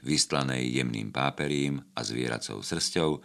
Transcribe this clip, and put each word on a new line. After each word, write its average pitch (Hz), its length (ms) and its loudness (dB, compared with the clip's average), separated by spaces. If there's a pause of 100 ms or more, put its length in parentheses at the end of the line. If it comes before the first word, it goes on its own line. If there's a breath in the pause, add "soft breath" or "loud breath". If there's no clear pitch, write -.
vystlanej 65 640 2
jemným 58 400 0
páperím 71 720 0 (160)
a 57 80 -4
zvieracou 57 560 -4
srsťou, 82 480 0 (160)